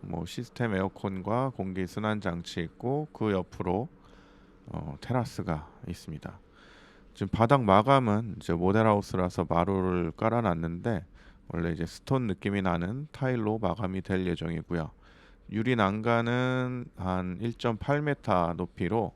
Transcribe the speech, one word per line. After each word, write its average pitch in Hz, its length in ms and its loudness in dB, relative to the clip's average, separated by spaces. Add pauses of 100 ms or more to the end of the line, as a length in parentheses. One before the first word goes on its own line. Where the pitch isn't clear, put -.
뭐 85 240 -6
시스템 117 500 -4
에어컨과 98 800 -2
공기 95 320 -4
순환 107 340 -2
장치 87 400 -4
있고 135 500 -4
그 107 200 0
옆으로, 92 560 0 (800)
어, - 340 -8
테라스가 92 680 -4 (200)
있습니다. - 520 -12 (760)
지금 101 140 -4
바닥 123 340 4
마감은 107 720 6
이제 - 160 -2
모델하우스라서 95 960 2
마루를 90 600 2
깔아놨는데 101 920 -2 (420)
원래 85 240 -2
이제 82 160 -4
스톤 131 400 -2
느낌이 101 340 -2
나는 95 500 -2
타일로 117 460 -2
마감이 92 460 -2
될 92 240 -2
예정이고요. 82 640 -4 (600)
유리 113 240 0
난간은 120 1120 0 (120)
한 92 440 -2
일점팔 117 640 -2
미터 95 500 2
높이로 90 640 -2